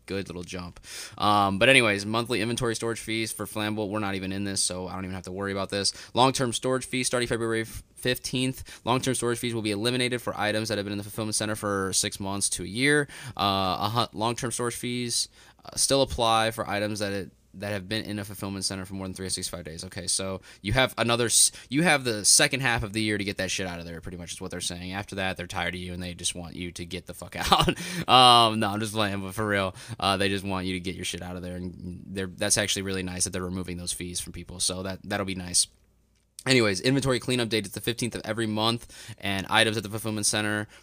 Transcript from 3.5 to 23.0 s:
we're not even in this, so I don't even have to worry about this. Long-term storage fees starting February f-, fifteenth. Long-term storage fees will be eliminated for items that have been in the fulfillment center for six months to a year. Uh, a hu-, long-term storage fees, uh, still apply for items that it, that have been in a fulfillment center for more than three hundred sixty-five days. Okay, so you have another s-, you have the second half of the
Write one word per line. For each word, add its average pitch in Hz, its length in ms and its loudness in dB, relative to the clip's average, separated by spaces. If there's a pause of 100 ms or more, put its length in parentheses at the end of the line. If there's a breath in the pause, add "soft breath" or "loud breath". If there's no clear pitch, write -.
we're 104 80 -2
not 98 160 -2
even 95 180 -4
in 98 120 -4
this, 98 180 -2
so 92 260 -2
I 90 60 -10
don't 95 120 -8
even 92 100 -6
have 90 80 -8
to 92 80 -10
worry 98 220 -4
about 98 180 -2
this. 101 200 0 (220 loud breath)
Long-term 123 400 4
storage 127 320 -2
fees 127 220 -2
starting 123 200 0
February 113 340 0
f-, - 200 -8 (140)
fifteenth. - 880 -4
Long-term 127 320 2
storage 120 240 0
fees 117 160 -2
will 110 60 -2
be 107 100 0
eliminated 123 500 0
for - 160 -4
items 107 300 2
that 107 100 0
have 101 60 0
been 101 80 -6
in 101 60 -4
the 104 80 -6
fulfillment 107 300 -4
center 107 200 -2
for 98 380 0
six - 260 0
months 98 300 -2
to - 140 -6
a 87 40 -8
year. 139 400 2 (300 loud breath)
Uh, 95 420 2
a 104 100 0
hu-, 117 280 0
long-term 117 340 -2
storage 120 240 -4
fees, 123 540 -4 (340 loud breath)
uh, - 140 -20
still 135 240 4
apply 113 500 4
for - 180 -4
items 104 300 -2
that 98 140 -2
it, 98 180 -6 (220)
that 101 180 -6
have 95 160 -4
been 110 160 -2
in 104 160 -6
a 98 60 -6
fulfillment 98 400 -6
center 95 180 -4
for 98 120 -10
more 95 100 -6
than 92 80 -6
three 95 100 -8
hundred 92 120 -4
sixty-five 90 280 -6
days. 82 220 -10
Okay, 90 220 -10
so 95 340 -2 (200 loud breath)
you 104 120 0
have 131 240 4
another 117 300 2
s-, - 260 4 (160 loud breath)
you 147 140 2
have 147 200 4
the 107 220 0
second 139 340 6
half 120 240 2
of 101 80 -4
the 110 100 0